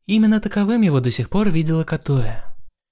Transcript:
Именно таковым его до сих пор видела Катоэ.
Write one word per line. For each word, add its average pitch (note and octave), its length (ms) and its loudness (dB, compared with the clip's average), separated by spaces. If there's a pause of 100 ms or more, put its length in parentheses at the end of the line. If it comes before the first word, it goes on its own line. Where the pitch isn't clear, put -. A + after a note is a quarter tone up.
Именно G#3+ 340 2
таковым G#3 440 0
его C#3+ 180 2
до A#2+ 100 -2
сих - 180 -6
пор G3+ 200 0
видела D#3+ 340 0
Катоэ. C3 600 -2 (480)